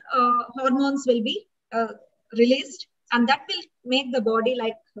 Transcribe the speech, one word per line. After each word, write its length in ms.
uh, 360
hormones 580
will 160
be, 240
uh, 200
released, 560
and 160
that 200
will 140
make 280
the 80
body, 360
like, 200